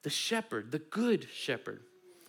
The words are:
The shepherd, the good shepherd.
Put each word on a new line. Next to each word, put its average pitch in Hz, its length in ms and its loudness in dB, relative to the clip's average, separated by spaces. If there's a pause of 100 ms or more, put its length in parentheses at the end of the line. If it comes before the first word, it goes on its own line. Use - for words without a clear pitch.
The - 40 -4
shepherd, 127 640 0
the 151 60 0
good 196 500 2
shepherd. - 520 -4 (480)